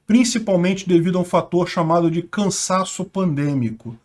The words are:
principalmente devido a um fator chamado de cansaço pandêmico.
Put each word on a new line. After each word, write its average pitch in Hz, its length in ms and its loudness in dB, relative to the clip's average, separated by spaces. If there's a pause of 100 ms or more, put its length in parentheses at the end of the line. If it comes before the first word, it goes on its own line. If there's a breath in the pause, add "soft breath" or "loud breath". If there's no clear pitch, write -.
principalmente 196 800 2
devido 180 320 2
a 180 40 0
um - 20 0
fator 175 460 0
chamado 170 420 2
de 165 100 -2
cansaço 185 840 -2
pandêmico. 139 1000 -2